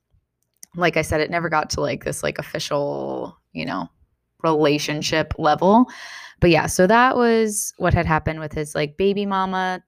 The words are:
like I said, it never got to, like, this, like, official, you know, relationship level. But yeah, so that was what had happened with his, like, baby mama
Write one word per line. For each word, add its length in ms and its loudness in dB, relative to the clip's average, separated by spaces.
like 220 0
I 40 0
said, 200 -2
it 80 -2
never 200 -2
got 220 0
to, 100 -6
like, 220 -4
this, 200 -6
like, 160 -4
official, 960 -6
you 120 -8
know, 240 -6
relationship 920 0
level. 520 4
But 100 4
yeah, 180 4
so 200 4
that 280 4
was 600 0
what 160 0
had 120 2
happened 340 0
with 140 -10
his, 220 -6
like, 220 -4
baby 280 0
mama 640 -4